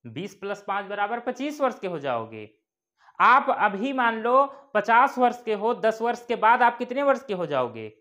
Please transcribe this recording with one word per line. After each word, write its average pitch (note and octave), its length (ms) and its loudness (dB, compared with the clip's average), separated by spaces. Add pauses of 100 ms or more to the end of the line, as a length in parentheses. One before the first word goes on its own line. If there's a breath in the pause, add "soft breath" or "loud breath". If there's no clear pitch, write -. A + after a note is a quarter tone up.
बीस C#3+ 360 -12
plus G3+ 180 -8
पाँच G3+ 280 -6
बराबर G3+ 340 -4
पच्चीस D4 400 -8
वर्ष B3+ 180 -2
के G3 80 -10
हो F3 120 -6
जाओगे। A2+ 500 -6 (720 soft breath)
आप B3 320 6
अभी G#3 420 0
मान A#3 240 0
लो B3 280 2 (300 loud breath)
पचास A#3 440 4
वर्ष A#3+ 260 2
के G#3+ 100 -2
हो, G#3+ 200 -2
दस G#3+ 280 0
वर्ष A#3 240 -4
के A#3 100 -4
बाद A3+ 260 4
आप B3 160 2
कितने B3 240 -4
वर्ष C#4 240 2
के G3+ 80 -4
हो F3 120 -4
जाओगे? A#2 420 -4 (120)